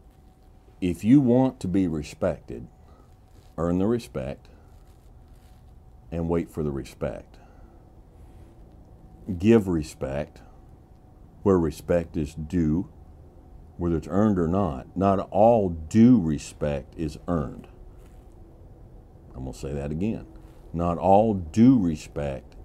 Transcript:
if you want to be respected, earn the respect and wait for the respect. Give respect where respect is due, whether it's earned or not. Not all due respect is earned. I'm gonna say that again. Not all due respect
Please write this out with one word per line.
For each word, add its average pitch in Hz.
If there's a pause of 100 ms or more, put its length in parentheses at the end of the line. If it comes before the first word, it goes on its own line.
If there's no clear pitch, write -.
(800)
if 90
you 127
want 127
to 95
be 92
respected, 76 (880)
earn 87
the 95
respect 104 (1600)
and 82
wait 85
for -
the 76
respect. 64 (2000)
Give 107
respect 76 (1000)
where 95
respect 82
is 76
due, 80 (880)
whether 85
it's 78
earned 98
or 82
not. 82
Not 95 (120)
all 107
due 107
respect 73
is 76
earned. 82 (1700)
I'm 131
gonna -
say 67
that 71
again. 90 (460)
Not 85
all 101
due 110
respect 76